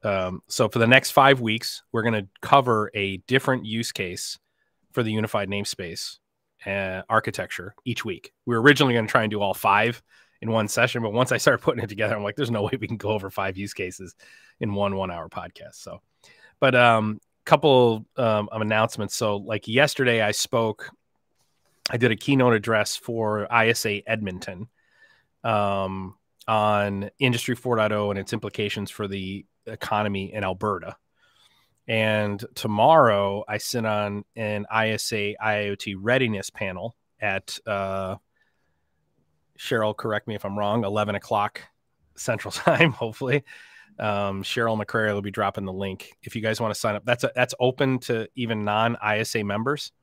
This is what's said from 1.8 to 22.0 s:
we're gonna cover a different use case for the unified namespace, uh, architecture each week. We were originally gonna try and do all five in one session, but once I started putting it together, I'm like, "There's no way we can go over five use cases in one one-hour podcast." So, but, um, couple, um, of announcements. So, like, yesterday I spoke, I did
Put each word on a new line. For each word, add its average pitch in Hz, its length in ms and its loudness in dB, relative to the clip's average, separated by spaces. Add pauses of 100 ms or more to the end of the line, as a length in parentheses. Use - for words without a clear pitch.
we're 113 100 0
gonna 110 240 -2 (140)
cover 123 520 4
a 98 240 -2 (100)
different 127 380 0
use 113 280 -4
case - 440 -8 (540)
for 123 120 0
the 110 80 0
unified 107 360 -2
namespace, 98 720 -8 (480)
uh, 95 420 -4
architecture 104 680 -4 (120)
each 120 180 -4
week. - 300 -10 (120)
We 120 100 0
were 113 60 2
originally 135 320 6
gonna 113 140 2
try 117 160 2
and 107 80 -2
do 104 100 -2
all 98 120 0
five 110 500 2 (380)
in 113 100 -4
one 110 160 0
session, 120 340 0
but 107 120 -4
once 123 180 2
I 120 60 2
started 123 260 4
putting 120 180 0
it 107 60 -6
together, 107 260 -2
I'm 104 100 -4
like, 104 120 -4
"There's 131 160 -2
no 107 120 0
way 104 140 -2
we 110 100 -6
can 113 100 -6
go 107 140 -4
over 98 180 -2
five 95 280 -6
use 98 160 -8
cases 92 420 -10 (440)
in 104 140 -4
one 98 240 -2
one-hour 87 320 -6
podcast." 85 460 -14
So, - 260 -16 (580)
but, 131 160 6
um, 113 460 6 (240)
couple, 127 600 6 (120)
um, 110 340 0
of 110 100 -4
announcements. 110 540 0
So, 104 220 -2
like, 104 320 -6
yesterday 120 520 2
I 104 100 2
spoke, - 580 -2 (1000)
I - 60 -4
did 120 160 4